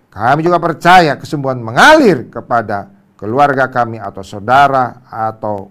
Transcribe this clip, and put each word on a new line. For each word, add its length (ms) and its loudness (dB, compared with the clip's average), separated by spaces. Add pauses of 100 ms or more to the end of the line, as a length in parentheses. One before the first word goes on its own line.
(100)
Kami 320 0
juga 160 0
percaya 560 2
kesembuhan 480 -8
mengalir 640 2
kepada 640 -6 (240)
keluarga 560 0
kami 320 -4
atau 240 -14
saudara 800 0
atau 640 -8